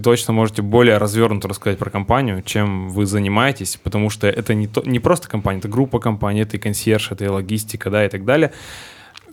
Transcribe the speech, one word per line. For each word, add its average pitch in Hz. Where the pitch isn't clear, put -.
точно 117
можете 110
более 110
развёрнуто 104
рассказать 98
про 101
компанию, 101
чем 98
вы 101
занимаетесь, 101
потому 104
что -
это 107
не 107
то, -
не 123
просто 170
компания, 101
это 107
группа 123
компаний, 104
это 107
и 101
консьерж, 107
это 101
и 98
логистика, 101
да, 104
и 98
так 98
далее. 143